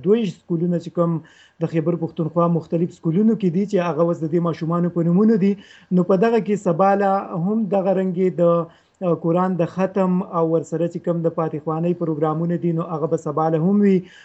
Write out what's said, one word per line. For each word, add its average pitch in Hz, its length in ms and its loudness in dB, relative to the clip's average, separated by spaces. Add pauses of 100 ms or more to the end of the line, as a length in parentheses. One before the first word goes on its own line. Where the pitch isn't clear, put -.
دوه 196 140 4
ویشت 208 200 -2
سکولونه 175 400 -2
چې 170 120 -8
کوم 170 320 0 (400)
د 165 40 0
خیبر 165 300 -2
پښتونخوا 165 520 -2
مختلف 170 460 -2
سکولونو 208 400 0
کې 214 120 -2
دي 180 200 0
چې 202 100 -2
هغه 170 260 0
اوس 170 180 0
د 151 120 -4
دې 170 80 2
ماشومانو 170 500 -2
په 170 140 -2
نومونو 202 320 4
دي. 196 200 2 (360)
نو 180 120 4
په 190 120 4
دغه 226 240 2
کې 202 160 0
سبا 190 400 2
له 196 400 0
هم 208 300 -2
دغه 190 280 0
رنګې 185 360 0
د، 170 380 2 (360)
آ، 175 100 0
قرآن 175 420 0
د 165 100 0
ختم 185 580 0
او 165 280 -2
ورسره 165 360 -2
چې 170 100 -10
کوم 170 240 -4
د 160 80 0
فاتح 160 280 -4
خوانۍ 165 360 -2
پروګرامونه 160 640 -2
دي، 170 160 -2
نو 165 100 -2
هغه 165 260 -6
به 160 100 -2
سبا 156 320 -2
له 160 80 0
هم 190 220 2
وي 190 240 4 (220)